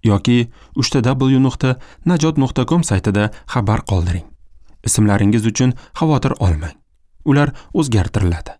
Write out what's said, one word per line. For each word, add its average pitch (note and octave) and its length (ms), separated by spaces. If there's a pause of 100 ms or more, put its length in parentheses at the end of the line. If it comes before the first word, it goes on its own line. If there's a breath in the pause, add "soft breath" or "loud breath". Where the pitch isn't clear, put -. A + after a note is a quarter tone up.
yoki A#2 460 (260 soft breath)
uchta B2+ 260
W C3 380
nuqta C3 380 (280 loud breath)
najot D#3+ 320
nuqta C3 280
com E3+ 180
saytida G#2 480 (160 loud breath)
xabar G#2+ 380
qoldiring. F2 400 (580)
Ismlaringiz G#2+ 640
uchun B2 280 (200 loud breath)
xavotir C#3 460
olmang. E2 360 (500)
Ular C#3+ 260 (220 loud breath)
o'zgartiriladi. G2+ 880